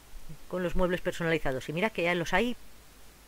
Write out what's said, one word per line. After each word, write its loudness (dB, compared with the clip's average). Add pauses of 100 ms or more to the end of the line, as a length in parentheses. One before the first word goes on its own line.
(480)
con -4
los 0
muebles 4
personalizados. 0
Y -4
mira 2
que -2
ya 2
los 0
hay 4 (720)